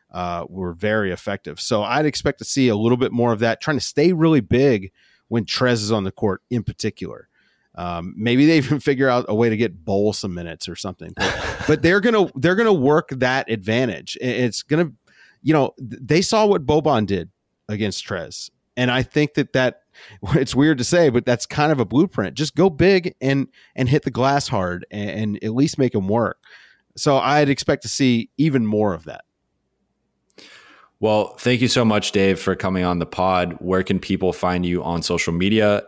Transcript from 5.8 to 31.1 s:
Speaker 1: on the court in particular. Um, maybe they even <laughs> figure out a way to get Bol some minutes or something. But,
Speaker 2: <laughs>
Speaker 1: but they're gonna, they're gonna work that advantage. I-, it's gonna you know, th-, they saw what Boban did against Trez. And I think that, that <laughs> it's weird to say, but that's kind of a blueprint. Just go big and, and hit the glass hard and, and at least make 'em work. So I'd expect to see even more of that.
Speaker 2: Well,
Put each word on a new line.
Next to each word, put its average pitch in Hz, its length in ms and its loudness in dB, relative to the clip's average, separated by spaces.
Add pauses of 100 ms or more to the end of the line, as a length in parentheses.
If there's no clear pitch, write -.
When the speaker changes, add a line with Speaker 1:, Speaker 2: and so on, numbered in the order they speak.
Speaker 1:
on 107 140 0
the 95 80 -4
court 98 380 -4
in 120 120 -2
particular. - 640 -8 (460)
Um, 87 420 -8
maybe 120 280 2
they 160 140 6
even 143 220 0
<laughs> - 0 -
figure 135 280 0
out 123 200 2
a 107 60 -2
way 117 140 4
to 110 80 2
get 92 280 -4
Bol 104 280 0
some 98 220 -6
minutes 85 340 -10
or 87 80 -12
something. 87 400 -12
But, - 460 -6
Speaker 2:
<laughs> - 40 -10
Speaker 1:
but 151 160 2
they're 185 180 4
gonna, 208 340 2
they're 170 220 0
gonna 220 160 2
work 151 380 2
that 127 400 -2
advantage. 110 720 -4
I-, 131 60 -4
it's 120 360 -2
gonna 156 300 -2 (500)
you 151 100 2
know, 143 260 2
th-, - 240 -14
they 151 200 2
saw 220 240 2
what 185 200 2
Boban 147 400 2
did 90 240 -4 (380)
against 104 380 -4
Trez. 85 440 -10 (260)
And 123 140 2
I 127 120 0
think 147 320 -2
that, - 180 -2
that 127 300 0 (220)
<laughs> - 180 -20 (120)
it's 139 200 0
weird 143 240 4
to 120 60 -4
say, 170 260 4
but 120 160 0
that's 120 200 0
kind 151 260 0
of 139 80 2
a 117 40 0
blueprint. 117 520 0
Just 147 180 -4
go 185 160 4
big 175 500 2
and, 139 280 0 (260)
and 127 140 0
hit 143 140 2
the - 80 -4
glass 135 380 0
hard 90 420 -2
and, 104 200 -6
and 107 340 -4
at 110 100 -4
least 135 240 0
make 127 160 0
'em 95 140 -2
work. 107 300 0 (580)
So 143 200 2
I'd 143 320 2
expect 139 340 -2
to 113 60 -10
see 123 480 0
even 135 300 0
more 107 280 0
of 80 100 -12
that. - 200 -16 (1800)
Speaker 2:
Well, 107 380 0